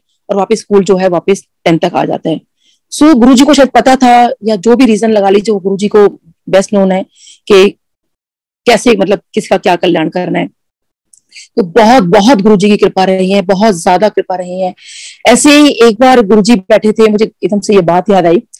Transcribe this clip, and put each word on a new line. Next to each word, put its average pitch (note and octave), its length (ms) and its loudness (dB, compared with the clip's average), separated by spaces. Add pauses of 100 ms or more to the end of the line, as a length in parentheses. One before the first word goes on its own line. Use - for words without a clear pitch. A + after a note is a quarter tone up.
(300)
और G3+ 60 -4
वापस G3+ 240 -2
स्कूल G3+ 240 0
जो F#3 140 0
है F#3 120 0
वापस F3+ 340 -4 (220)
टेंथ E3 140 0
तक F#3 160 -4
आ D3+ 100 -2
जाता - 240 -6
है। D#3+ 120 -6 (520)
So D4+ 200 2
गुरुजी B3+ 320 2
को D4 80 2
शायद C4+ 160 0
पता C4 260 0
था, A#3+ 380 2 (100)
या G#3+ 120 -4
जो A3+ 200 0
भी B3+ 100 2
reason A3+ 260 0
लगा G3 180 0
लीजिए, F#3+ 240 0
वो G3 60 -4
गुरुजी G3 280 -6
को G#3 200 2 (420)
best F#3+ 240 -2
known F#3+ 180 0
है F#3+ 120 -4 (440)
कि G3 220 4 (960)
कैसे, A#3 260 0
मतलब G3 280 -2 (140)
किसका G#3 240 -4
क्या F3+ 180 -2
कल्याण E3+ 340 -4
करना F3 300 -6
है। - 80 -6 (1120)
तो A#3 60 -2
बहुत, A3 400 2
बहुत G3 380 2
गुरुजी G#3 280 2
की G#3 80 0
कृपा F#3+ 260 -2
रही F#3 280 -2
है, G3+ 100 0
बहुत F#3+ 420 -2
ज्यादा G3 260 0
कृपा F#3 260 -6
रही F3+ 260 -10
है। F#3 120 -6 (540)
ऐसे B3 220 2
ही D4 200 4
एक A3+ 300 0
बार B3+ 220 4
गुरुजी G#3 340 2
बैठे G#3+ 360 -2
थे, A3 160 0
मुझे G#3 240 -2 (120)
एकदम G3+ 160 -4
से - 160 -2
ये F#3+ 60 2
बात F3 280 -2
याद F#3 160 2
आई, F3 180 -2 (160)